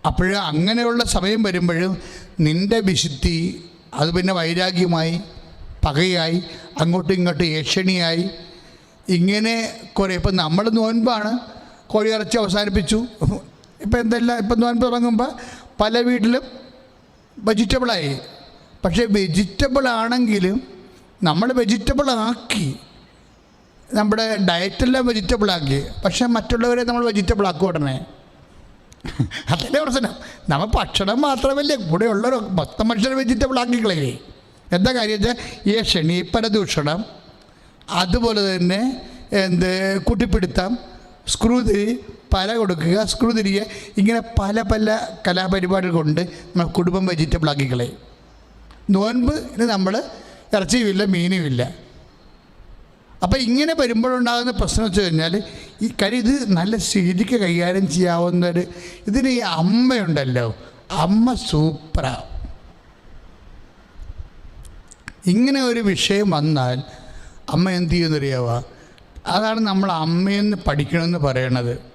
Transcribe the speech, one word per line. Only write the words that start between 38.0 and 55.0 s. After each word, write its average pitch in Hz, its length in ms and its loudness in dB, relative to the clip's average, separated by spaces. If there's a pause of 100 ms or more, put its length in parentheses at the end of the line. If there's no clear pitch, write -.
അതുപോലെ 214 480 2
തന്നെ 185 320 0 (600)
എന്ത് 185 280 2 (360)
കുട്ടിപ്പിടുത്തം, 190 640 0 (640)
സ്ക്രൂ 233 240 2 (100)
തിരി, 202 200 2 (460)
പല 196 160 2 (120)
കൊടുക്കുക, 175 360 0 (140)
സ്ക്രൂ 233 260 0
തിരിയുക, 196 280 0 (340)
ഇങ്ങനെ 226 220 2 (180)
പല 196 160 -2 (160)
പല 214 160 2 (380)
കലാപരിപാടികൾ 185 720 0
കൊണ്ട് 156 240 0
നമ്മൾ 170 460 -4 (100)
കുടുംബം 180 340 2
വെജിറ്റബിൾ 160 400 0
ആക്കി 139 200 0
കളയും. 123 260 -4 (1000)
നോൻപ് 240 380 2 (220)
ഇനി 226 100 2 (100)
നമ്മൾ 190 180 0 (640)
ഇറച്ചിയുമില്ല 202 480 2 (100)
മീനുമില്ല. 170 480 0 (1600)
അപ്പൊ 202 140 2
ഇങ്ങനെ 269 420 2
വരുമ്പോഴുണ്ടാകുന്ന 240 720 2
പ്രശ്നം - 340 0
വെച്ച് 196 160 2